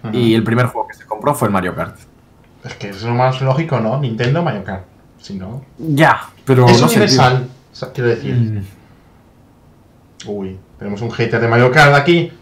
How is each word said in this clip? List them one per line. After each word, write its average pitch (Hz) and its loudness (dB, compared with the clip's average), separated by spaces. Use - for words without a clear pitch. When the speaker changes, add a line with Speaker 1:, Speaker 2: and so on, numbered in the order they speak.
Speaker 1:
Ujú. 110 -8
Speaker 2:
y 117 2
el 113 2
primer 117 -2
juego 113 -8
que - -20
se - -20
compró 110 -4
fue 120 -2
el 101 -2
Mario 90 -4
Kart. 85 -10
Speaker 1:
Es - -14
que 101 -14
es 98 -14
lo 120 -4
más 127 0
lógico, 135 0
¿no? 110 -2
Nintendo, 123 -2
Mario 107 -4
Kart. 92 -10
Si - -14
no 98 -10
Speaker 2:
Ya, 151 0
pero 127 4
Speaker 1:
es 120 6
Speaker 2:
no - 4
sé, - 2
tío. 208 4
Speaker 1:
universal, 131 2
o - -20
sea, - -12
quiero 123 -2
decir. 131 -4
Speaker 2:
Mm. 107 -2
Speaker 1:
Uy, 95 -10
tenemos 101 -10
un 117 -6
hater 113 -2
de 117 0
Mario 120 4
Kart 143 6
aquí. 165 2